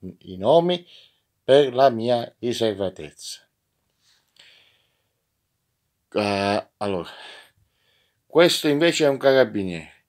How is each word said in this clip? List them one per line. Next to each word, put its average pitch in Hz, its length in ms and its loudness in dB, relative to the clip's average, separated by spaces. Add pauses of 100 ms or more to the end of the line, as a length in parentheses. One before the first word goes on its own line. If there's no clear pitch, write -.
i 92 360 -18
nomi 170 500 0 (560)
per 135 320 4
la 135 140 4
mia 120 420 -2 (100)
riservatezza. 98 1080 -6 (2750)
Eh, 101 640 -2
allora, 95 340 -6 (1160)
questo 165 420 2
invece 151 380 0
è - 20 4
un 139 80 0
carabiniere 107 920 0